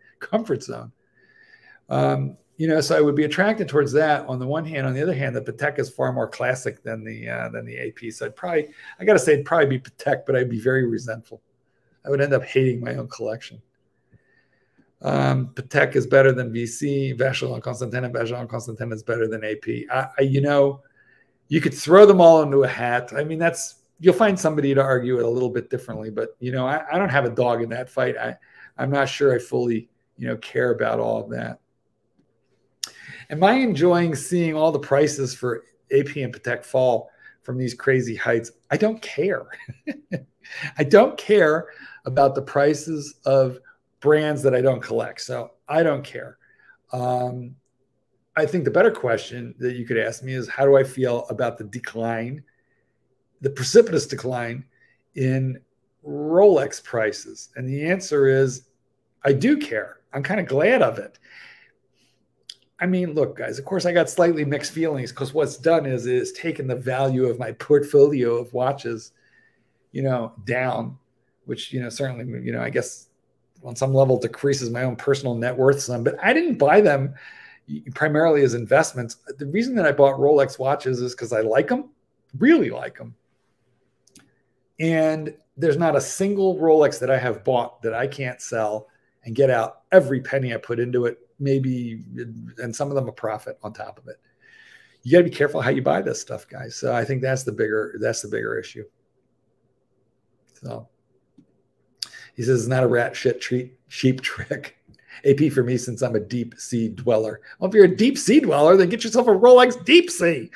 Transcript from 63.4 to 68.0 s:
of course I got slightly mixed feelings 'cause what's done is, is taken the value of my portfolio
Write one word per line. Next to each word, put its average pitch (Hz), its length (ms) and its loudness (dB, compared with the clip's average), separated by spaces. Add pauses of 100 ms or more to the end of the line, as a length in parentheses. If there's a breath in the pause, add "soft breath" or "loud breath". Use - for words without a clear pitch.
of 135 40 -12
course 180 220 -4
I 175 60 0
got 165 180 2
slightly 170 340 2
mixed 139 280 -4
feelings 151 400 -4
'cause 135 200 -8
what's 143 240 -2
done 160 300 2
is, 123 200 -4
is 123 260 -2
taken 156 340 -8
the 127 80 -4
value 127 520 -2
of 117 120 -2
my 113 140 -8
portfolio 143 800 4